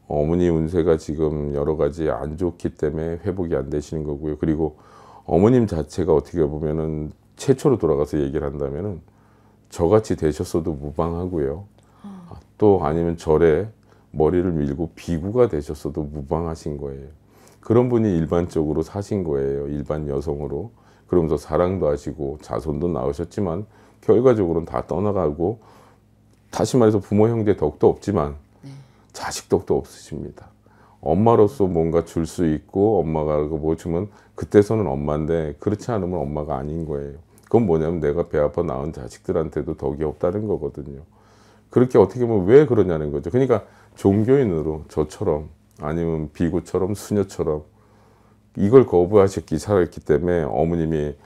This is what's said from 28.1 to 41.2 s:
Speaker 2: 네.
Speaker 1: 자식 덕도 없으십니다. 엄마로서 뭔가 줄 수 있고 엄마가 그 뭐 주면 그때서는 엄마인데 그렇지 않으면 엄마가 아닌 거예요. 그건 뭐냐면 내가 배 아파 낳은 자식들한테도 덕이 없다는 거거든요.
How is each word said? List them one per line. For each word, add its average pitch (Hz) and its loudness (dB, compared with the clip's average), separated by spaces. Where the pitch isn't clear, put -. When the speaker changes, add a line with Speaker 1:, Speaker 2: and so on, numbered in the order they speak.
Speaker 2:
네. 139 -20
Speaker 1:
자식 - -10
덕도 87 2
없으십니다. - -12
엄마로서 104 4
뭔가 82 0
줄 82 -4
수 85 -2
있고 98 0
엄마가 76 0
그 80 -4
뭐 78 -2
주면 87 -4
그때서는 104 4
엄마인데 73 -2
그렇지 107 -4
않으면 90 -4
엄마가 73 -4
아닌 73 -6
거예요. 71 -8
그건 117 4
뭐냐면 82 0
내가 73 -2
배 78 -2
아파 73 0
낳은 76 -6
자식들한테도 78 -6
덕이 71 -6
없다는 90 -4
거거든요. 71 -8